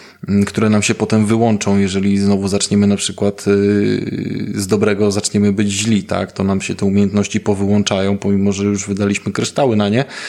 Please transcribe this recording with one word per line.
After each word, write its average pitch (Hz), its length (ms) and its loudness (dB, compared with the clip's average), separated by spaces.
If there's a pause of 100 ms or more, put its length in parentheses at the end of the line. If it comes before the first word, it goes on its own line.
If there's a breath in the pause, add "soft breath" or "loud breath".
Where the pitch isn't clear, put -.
(280 loud breath)
m, 101 180 2
które 107 240 0
nam 107 140 2
się - 120 0
potem 107 300 0
wyłączą, 107 520 2
jeżeli 98 400 0
znowu 98 300 0
zaczniemy 101 400 2
na 101 80 2
przykład, 101 520 -4
y, 104 1080 0
z 101 120 -4
dobrego 104 440 2
zaczniemy 101 420 2
być 104 160 0
źli, 101 340 0
tak? 95 280 -4
To - 120 -4
nam 95 180 0
się 95 140 -6
te 101 100 -2
umiejętności 101 540 2
powyłączają, 98 760 0
pomimo 101 340 0
że 98 120 -2
już 101 240 -2
wydaliśmy 101 440 -2
kryształy 117 440 0
na 104 140 2
nie. 117 160 0 (240 loud breath)